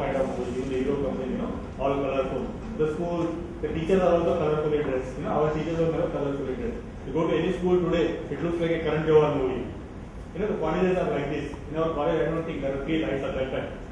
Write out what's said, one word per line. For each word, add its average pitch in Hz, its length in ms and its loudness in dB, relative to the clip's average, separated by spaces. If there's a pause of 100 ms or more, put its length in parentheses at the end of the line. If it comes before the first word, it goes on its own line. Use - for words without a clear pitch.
kind 135 200 0
of 131 100 4
movies. 123 260 -4
Even 131 160 -2
the 127 80 0
hero - 140 2 (100)
comes - 200 -2
in, 127 100 -4
you - 80 -4
know, - 80 -4 (280)
all 139 140 2 (140)
colorful. 131 360 0 (380)
The 156 120 4
school, 170 340 -2 (340)
the 156 160 -2
teachers 185 240 4
are 170 140 6
also 170 260 2
colorfully 151 480 2
dressed. 127 280 -4
You 147 80 -6
know, - 120 0
our 151 160 2
teachers 156 300 -2
were 160 120 2
never 160 220 0
colorfully 139 440 -2
dressed. 113 200 -6 (260)
You - 60 -6
go 165 140 2
to 165 100 2
any 180 160 2
school 180 340 4
today, 160 180 4 (240)
it 143 140 -4
looks 170 220 0
like 165 60 2
a 160 80 2 (100)
Karan 151 220 2
Johar 151 280 8
movie. 127 240 0 (720)
You 165 60 -8
know, 208 80 0
the - 100 0
colleges 180 400 2
are 156 140 0
like 143 180 -2
this. 147 240 -4 (160)
In 156 80 -4
our 160 160 0
college, 156 260 2
I 151 60 2
don't 160 200 -2
think 151 160 -4
there 139 140 0
will 139 100 -4
be 160 200 2
lights 139 180 -2
are 135 120 -2
like 131 160 -2
that. - 200 -4 (200)